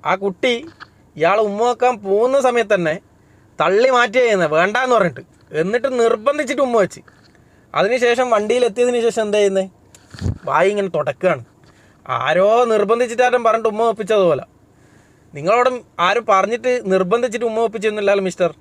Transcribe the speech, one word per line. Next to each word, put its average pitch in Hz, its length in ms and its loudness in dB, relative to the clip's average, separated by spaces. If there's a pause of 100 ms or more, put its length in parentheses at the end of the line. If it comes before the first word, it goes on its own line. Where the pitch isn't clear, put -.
(100)
ആ - 20 2 (120)
കുട്ടി 233 300 -2 (640)
ഇയാൾ 180 200 2 (100)
ഉമ്മ 202 200 -6
വെക്കാൻ 247 260 0 (120)
പോകുന്ന 233 300 2 (100)
സമയത്ത് 233 300 2
തന്നെ 165 180 -2 (680)
തള്ളി 202 340 4
മാറ്റി 240 260 2
ചെയ്യുന്നത്, 190 360 2
വേണ്ടാന്ന് 240 380 2
പറഞ്ഞിട്ട്. 170 260 0 (380)
എന്നിട്ട് 226 280 -2 (120)
നിർബന്ധിച്ചിട്ട് 247 640 0
ഉമ്മ 240 180 -2
വെച്ച്. - 160 -8 (760)
അതിനുശേഷം 240 560 0
വണ്ടിയിൽ 226 340 2
എത്തിയതിന് 240 380 0
ശേഷം 226 200 0
എന്താ 208 140 0
ചെയ്യുന്നേ? 190 240 0 (840)
വായി 160 240 2
ഇങ്ങനെ 196 240 -4
തുടക്കുകയാണ്. 147 460 -2 (840)
ആരോ 175 240 2 (240)
നിർബന്ധിച്ചിട്ടാരും 233 760 0
പറഞ്ഞിട്ട് 226 280 0
ഉമ്മ 220 160 -2
വെപ്പിച്ചതുപോലെ. 196 540 0 (920)
നിങ്ങളോട് 233 340 2 (360)
ആരും 214 260 -2
പറഞ്ഞിട്ട് 220 400 0 (200)
നിർബന്ധിച്ചിട്ട് 220 580 0
ഉമ്മ 220 140 -2
വെപ്പിച്ചെന്നില്ലല്ലോ 208 640 -2
മിസ്റ്റർ. 175 220 -2 (100)